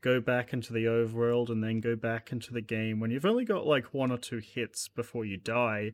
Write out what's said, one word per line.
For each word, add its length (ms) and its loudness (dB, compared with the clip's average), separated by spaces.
go 200 4
back 320 0
into 200 -6
the 140 2
overworld 640 2
and 120 0
then 180 0
go 140 0
back 380 -4
into 200 -6
the 80 -4
game 380 -2
when 140 0
you've 120 -2
only 200 4
got, 200 0
like, 300 2
one 160 2
or 80 0
two 200 -6
hits 500 -6
before 360 -6
you 120 -4
die, 580 0